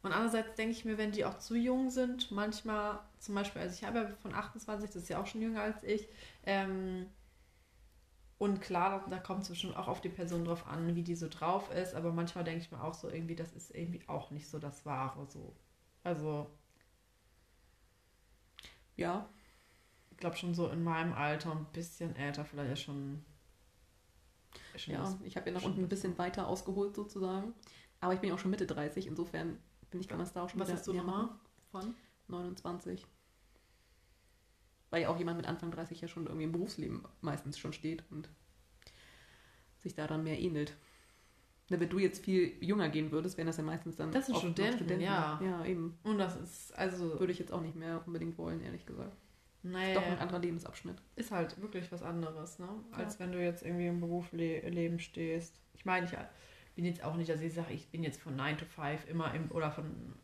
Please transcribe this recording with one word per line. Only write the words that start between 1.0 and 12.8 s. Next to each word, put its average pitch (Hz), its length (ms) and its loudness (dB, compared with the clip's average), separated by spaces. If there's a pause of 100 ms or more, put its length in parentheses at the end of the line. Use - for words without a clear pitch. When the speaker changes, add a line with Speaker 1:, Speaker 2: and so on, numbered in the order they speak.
Speaker 1:
die 208 120 2
auch 196 140 0
zu - 160 -4
jung 254 340 6
sind, 247 420 2
manchmal, 208 680 0 (220)
zum 202 160 -2
Beispiel, 202 260 0
also 180 120 -2
ich 220 100 -8
habe 226 160 2
ja 214 80 0 (120)
von 190 140 -8
achtundzwanzig, 208 560 -4
das 175 140 -8
ist - 40 -12
ja 170 140 0
auch 196 40 -2
schon 220 140 -4
jünger 220 220 2
als 214 220 -2
ich, 214 240 2 (360)
ähm, 190 640 2 (1300)
und 202 240 4
klar, 190 480 2
da, 185 80 -2
da - 20 -4
kommt's 196 300 -2
bestimmt 175 280 -4
auch 180 120 -2
auf - 140 -2
die 175 80 0
Person 170 340 0
drauf 170 220 0
an, 165 280 2
wie 170 100 2
die 170 100 0
so 165 160 -4
drauf 185 420 0
ist, - 220 0
aber 165 180 2
manchmal 170 320 2
denke 165 160 0
ich 170 100 -10
mir - 140 -8